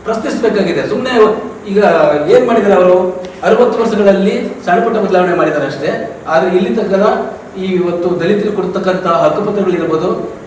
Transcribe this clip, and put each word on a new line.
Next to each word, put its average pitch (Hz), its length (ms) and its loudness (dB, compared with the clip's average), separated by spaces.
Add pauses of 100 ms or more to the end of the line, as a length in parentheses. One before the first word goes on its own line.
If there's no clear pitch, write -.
ಪ್ರಶ್ನಿಸಬೇಕಾಗಿದೆ. 208 840 -2
ಸುಮ್ನೆ 247 200 -4 (640)
ಈಗ 196 60 2 (500)
ಏನ್ 254 200 4
ಮಾಡಿದ್ದಾರೆ 202 280 2
ಅವರು, 180 480 2 (200)
ಅರವತ್ತು 226 400 2
ವರ್ಷಗಳಲ್ಲಿ 202 840 0
ಸಣ್ಣ 175 180 2
ಪುಟ್ಟ 220 140 0
ಬದಲಾವಣೆ 185 380 0
ಮಾಡಿದ್ದಾರೆ 151 300 0
ಅಷ್ಟೇ. - 640 -6
ಆದ್ರೆ 180 300 2
ಇಲ್ಲಿ 226 180 0
ತನಕ 202 580 0 (240)
ಈ 190 40 -8
ಇವತ್ತು 175 580 -2
ದಲಿತರಿಗೆ 202 360 0
ಕೊಡ್ತಕ್ಕಂಥ 185 500 -2
ಹಕ್ಕುಪತ್ರಗಳಿರ್ಬೋದು 175 1300 0 (140)